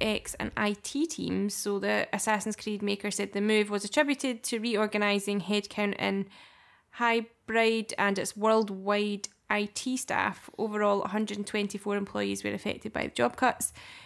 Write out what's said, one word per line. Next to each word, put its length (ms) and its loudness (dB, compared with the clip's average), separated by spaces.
X 320 -2
and 200 -6
I 280 0
T 240 -2
teams. 480 -2
So 240 -2
the 340 0
Assassin's 440 0
Creed 260 -6
maker 280 -2
said 220 -4
the 80 -2
move 300 4
was 160 -2
attributed 580 0
to 140 -2
reorganising 840 2
headcount 580 -2
in 280 0
Hybrid 1080 2
and 200 2
its 180 -4
worldwide 920 2
I 240 0
T 220 -2
staff. 520 -2
Overall, 440 2
a 60 -2
hundred 300 -2
and 80 -4
twenty-four 500 -2
employees 480 -2
were 80 0
affected 400 -4
by 120 -2
the 100 -4
job 220 2
cuts. 360 2